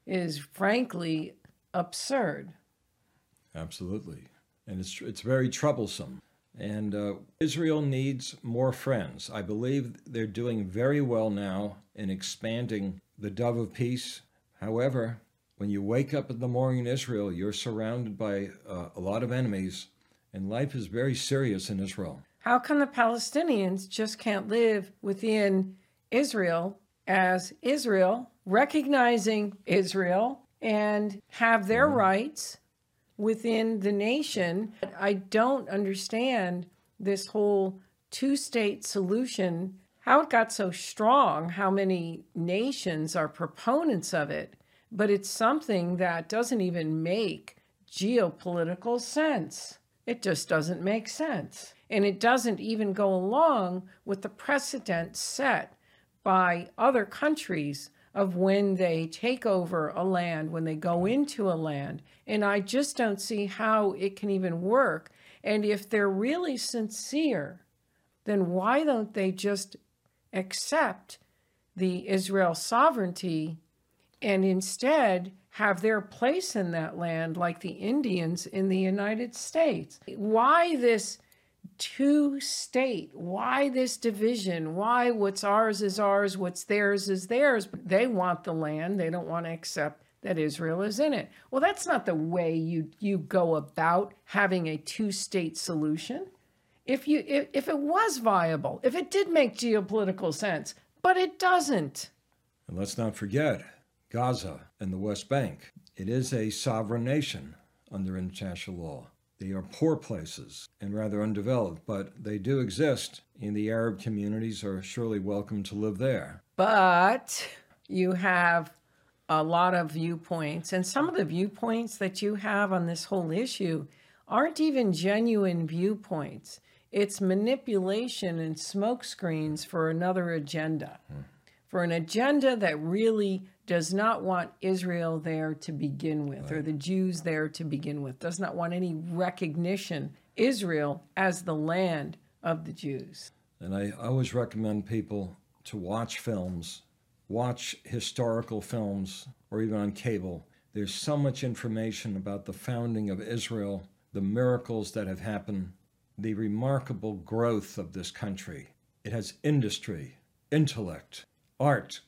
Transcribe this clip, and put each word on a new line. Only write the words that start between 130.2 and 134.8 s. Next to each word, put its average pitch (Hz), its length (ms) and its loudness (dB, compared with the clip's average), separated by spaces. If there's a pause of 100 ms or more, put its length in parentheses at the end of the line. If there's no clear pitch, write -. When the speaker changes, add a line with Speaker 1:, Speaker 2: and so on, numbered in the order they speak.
Speaker 1:
agenda, 156 680 -4 (120)
Speaker 2:
Hmm. - 100 -12 (460)
Speaker 1:
for 180 160 0
an 170 80 0
agenda 247 640 2
that 170 240 0
really 196 640 2 (240)
does 170 260 0
not 208 300 2
want 185 260 0 (120)
Israel 180 580 0